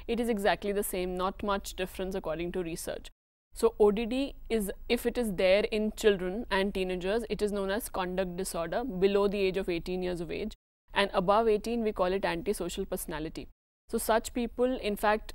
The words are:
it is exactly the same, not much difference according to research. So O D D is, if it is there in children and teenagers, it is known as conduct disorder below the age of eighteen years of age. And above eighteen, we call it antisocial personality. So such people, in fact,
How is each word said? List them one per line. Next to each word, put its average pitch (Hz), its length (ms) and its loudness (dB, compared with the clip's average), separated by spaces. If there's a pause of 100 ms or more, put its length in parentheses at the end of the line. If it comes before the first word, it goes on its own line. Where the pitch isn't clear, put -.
it 226 120 0
is 233 100 0
exactly 202 420 0
the 202 120 -2
same, 185 320 -4
not 185 280 -2
much 202 320 -4
difference 185 400 -6
according 170 380 -4
to 185 100 -2
research. - 460 -8 (440)
So - 260 4
O 208 120 8
D 226 160 0
D 262 260 -2 (160)
is, 208 220 0 (160)
if 240 180 0
it 233 120 0
is 226 160 0
there 190 320 6
in 214 300 0
children 202 540 2
and 196 240 2
teenagers, 185 560 0
it 202 140 -2
is 208 80 0
known 196 180 -2
as 196 200 -2
conduct 180 460 -2
disorder 175 480 -4
below 202 440 4
the 202 120 0
age 190 180 2
of 190 120 -2
eighteen 180 320 -2
years 180 200 -2
of 165 100 -6
age. 175 240 -6 (360)
And 196 220 2
above 202 340 4
eighteen, 226 360 2
we 214 80 0
call 185 220 0
it 196 120 0
antisocial 175 580 -2
personality. 160 640 -8 (420)
So 226 100 0
such 226 340 2
people, 247 440 0
in 208 180 -2
fact, 220 400 0